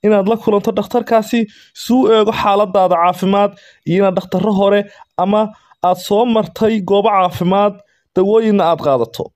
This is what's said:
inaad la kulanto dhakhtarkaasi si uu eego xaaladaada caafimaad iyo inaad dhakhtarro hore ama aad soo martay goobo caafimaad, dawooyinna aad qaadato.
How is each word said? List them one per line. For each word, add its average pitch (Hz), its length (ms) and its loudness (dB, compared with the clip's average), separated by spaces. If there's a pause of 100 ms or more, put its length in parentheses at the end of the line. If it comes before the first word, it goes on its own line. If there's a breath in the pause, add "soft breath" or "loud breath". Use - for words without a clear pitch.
inaad 202 240 2
la 226 100 0
kulanto 214 340 -2
dhakhtarkaasi 220 680 -2 (380 loud breath)
si - 140 -16
uu 254 160 2
eego 220 240 2
xaaladaada 196 640 0
caafimaad 190 560 0 (320 soft breath)
iyo 170 140 -2
inaad 190 180 0
dhakhtarro 190 380 -2
hore 202 280 2 (320 loud breath)
ama 202 280 0 (420 loud breath)
aad 180 140 2
soo 208 280 -2
martay 220 560 -2
goobo 196 280 0
caafimaad, 190 640 0 (420)
dawooyinna 202 480 2
aad 165 180 0
qaadato. 127 420 -2 (120)